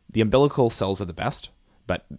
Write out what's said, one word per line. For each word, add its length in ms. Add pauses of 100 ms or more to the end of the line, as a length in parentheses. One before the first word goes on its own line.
The 120
umbilical 500
cells 300
are 60
the 60
best, 360 (400)
but 180 (120)